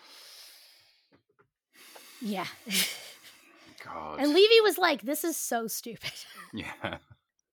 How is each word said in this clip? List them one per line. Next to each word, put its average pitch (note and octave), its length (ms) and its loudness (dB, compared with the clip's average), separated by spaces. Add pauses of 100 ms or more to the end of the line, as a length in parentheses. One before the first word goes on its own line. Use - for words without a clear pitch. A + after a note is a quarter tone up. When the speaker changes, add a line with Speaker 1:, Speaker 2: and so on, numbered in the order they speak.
(2250)
Speaker 1:
Yeah. G3+ 260 -4 (200)
<laughs> F#3+ 160 0 (1000)
Speaker 2:
God. D3+ 380 -10
Speaker 1:
And D4 120 4
Levy G#4+ 280 10
was G4+ 160 4
like, E4+ 240 2
"This C#4 240 -4
is E4 120 -4
so A#3 300 -4
stupid." - 500 -10
<laughs> - 360 -18
Speaker 2:
Yeah. F2+ 460 -8 (540)